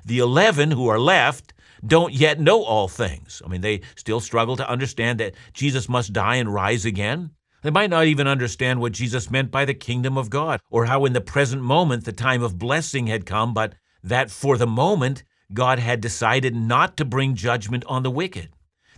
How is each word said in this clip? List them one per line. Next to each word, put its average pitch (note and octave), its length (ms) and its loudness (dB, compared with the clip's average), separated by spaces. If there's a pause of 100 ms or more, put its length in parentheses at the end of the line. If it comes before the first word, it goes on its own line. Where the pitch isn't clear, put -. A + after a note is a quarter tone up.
the A#2+ 140 0
eleven D3 520 4
who B2+ 160 0
are A2 120 4
left D3 540 2 (320)
don't D#3 280 4
yet D3+ 260 4
know F#3 220 6
all G#2+ 260 0
things. - 560 -6
I - 40 -16
mean, F2+ 140 -6
they G#2 200 -2 (140)
still A2 240 -4
struggle A#2 380 -2
to B2+ 120 -6
understand A#2+ 500 -2
that G#2 140 -6 (200)
Jesus C3 360 -2
must A#2+ 240 -2
die G#2+ 220 0
and A2+ 180 -2
rise G2+ 320 0
again. A#2 460 -4 (300)
They D3+ 100 -2
might G3 180 2
not E3 160 4
even C#3+ 220 2
understand B2+ 520 0
what A#2+ 140 -2
Jesus A#2+ 380 -4
meant C3+ 180 0
by C#3 160 0
the C3+ 80 -2
kingdom B2 440 -4
of B2 120 -4
God, D3 400 -4
or A#2 160 2
how C#3 200 2
in B2+ 80 0
the B2 80 0
present C#3 400 0
moment C3 440 2
the A2+ 80 -6
time A#2+ 300 0
of F#2 160 -4
blessing C3 480 -2
had A2 180 -2
come, A2 280 0
but A2 220 -2 (280)
that A#2 280 0
for C#3 260 2
the A#2+ 100 2
moment C3+ 560 0 (300)
God B2 260 2
had A#2+ 200 0
decided A#2 560 0
not A#2+ 420 0
to D3+ 80 -2
bring C3 300 -2
judgment A#2 520 -4
on B2+ 160 -2
the B2+ 80 -2
wicked. C3 380 -8 (480)